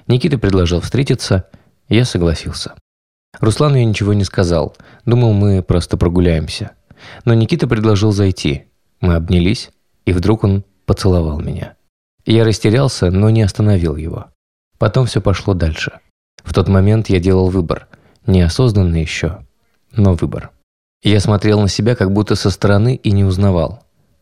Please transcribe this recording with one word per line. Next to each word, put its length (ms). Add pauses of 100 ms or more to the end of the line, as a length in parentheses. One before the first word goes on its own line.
Никита 300
предложил 440
встретиться, 640 (440)
я 160
согласился. 680 (680)
Руслану 360
я 100
ничего 280
не 100
сказал, 520 (300)
думал, 280
мы 280
просто 340
прогуляемся. 760 (540)
Но 80
Никита 340
предложил 440
зайти. 520 (360)
Мы 160
обнялись, 540 (360)
и 60
вдруг 320
он 200 (220)
поцеловал 540
меня. 360 (500)
Я 180
растерялся, 680
но 180
не 140
остановил 520
его. 320 (520)
Потом 260
всё 160
пошло 320
дальше. 460 (440)
В 100
тот 140
момент 420
я 100
делал 300
выбор. 380 (380)
Неосознанный 760
ещё, 420 (520)
но 200
выбор. 360 (520)
Я 160
смотрел 420
на 60
себя 280
как 160
будто 240
со 140
стороны 460
и 160
не 120
узнавал. 600 (380)